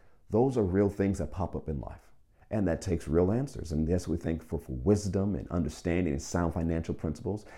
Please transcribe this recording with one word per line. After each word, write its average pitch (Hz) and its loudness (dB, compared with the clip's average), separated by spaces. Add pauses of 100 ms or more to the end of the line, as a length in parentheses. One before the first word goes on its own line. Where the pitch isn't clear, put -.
(300)
Those 123 4
are 110 4
real 95 4
things 98 0
that 76 -4
pop - -4
up 73 -6
in 73 -4
life, - -12 (400)
and 101 2
that 80 0
takes 87 -2
real 87 4
answers. 110 -4
And 78 2
yes, 90 0
we 80 0
thank 82 -4
for, 80 -6
for 67 -10
wisdom 95 2
and - -6
understanding 87 0
and 71 -2
sound 85 0
financial 82 -2
principles, 92 -6 (120)